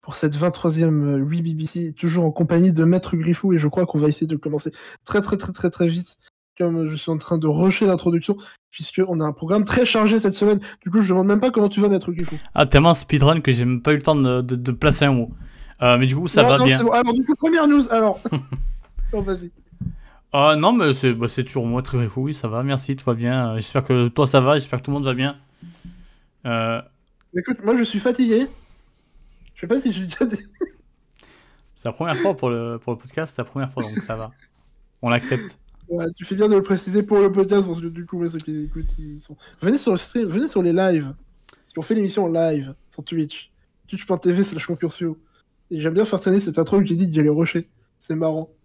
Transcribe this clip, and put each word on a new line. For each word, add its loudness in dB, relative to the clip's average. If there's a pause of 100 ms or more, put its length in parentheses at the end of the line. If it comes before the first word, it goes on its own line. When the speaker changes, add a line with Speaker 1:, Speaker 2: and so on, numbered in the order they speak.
Speaker 1:
pour -14
cette -2
vingt-troisième, 0
euh, 0
Oui -2
B -4
B -4
C, -6
toujours 0
en 2
compagnie 4
de 2
Maître 2
Griffou, 0
et 4
je 2
crois 0
qu'on -4
va 2
essayer 0
de -4
commencer -6 (340)
très, 0
très, -2
très, -8
très, -2
très 0
vite, -4 (400)
comme -2
je -6
suis -6
en -2
train -4
de -2
rusher 2
l'introduction, 0 (360)
puisqu'on -4
a -2
un -2
programme 0
très 2
chargé 2
cette 2
semaine. 2 (240)
Du -8
coup, 4
je 2
demande 2
même 4
pas 2
comment 2
tu 0
vas, 4
Maître 0
Griffou. -4 (200)
Speaker 2:
Ah, 6
tellement 6
speedrun 4
que 0
j'ai 2
même 0
pas 2
eu 4
le -4
temps 2
de, 2
de, -4
de -4
placer 2
un 4
mot. 0 (500)
Euh, 6
mais 4
du 0
coup, -4
ça 4
Speaker 1:
Non, 6
Speaker 2:
va 6
Speaker 1:
non, 4
Speaker 2:
bien. 6
Speaker 1:
c'est 0
bon. 2
Alors, 2
du 0
coup, 2
première 2
news, 4
alors. 2
Speaker 2:
<laughs> -4
Speaker 1:
Non, -2
vas-y. -6 (800)
Speaker 2:
Ah, 4
non, 4
mais 4
c'est, 2
bah, -2
c'est -4
toujours -4
moi, -2
Maître -4
Griffou, -2
oui, -4
ça -8
va, -4
merci, -4
toi -2
bien. -2
Euh, -4
j'espère -4
que 2
toi 2
ça 4
va, 4
j'espère -4
que -12
tout -6
le -2
monde -4
va -2
bien. -4 (1080)
Euh, -2 (540)
Speaker 1:
Écoute, -4
moi, 2
je 0
suis -4
fatigué. 2 (1080)
Je -20
sais -10
pas 0
si -2
je -6
l'ai -8
déjà -4
dit. -6 (1400)
Speaker 2:
C'est -10
la -6
première -4
fois 0
pour -2
le, -4
pour -6
le -6
podcast, -10
c'est -8
la -6
première -8
fois, -8
donc -6
ça -10
va. -12 (680)
On -2
l'accepte. -2 (300)
Speaker 1:
Ouais, -4 (100)
tu -18
fais -8
bien 2
de 4
le 4
préciser 0
pour 2
le 6
podcast, 2
parce -6
que -8
du -10
coup, -10
ouais, -2
ceux -8
qui -8
écoutent, -6
ils -12
sont... -20 (260)
Venez 2
sur 0
le 0
stream, -4
venez -2
sur 0
les 2
lives. 0 (360)
Parce -20
qu'on -6
fait -2
l'émission 0
en 0
live, -2 (160)
sur -16
Twitch. -6 (360)
Twitch -12
point -2
T 0
V 2
slash -6
Concursio. -6 (520)
Et -8
j'aime -2
bien 2
faire -2
traîner 2
cette -2
intro 2
où 4
j'ai 0
dit 0
que -4
j'allais 4
rusher. 0 (320)
C'est -6
marrant. -4 (160)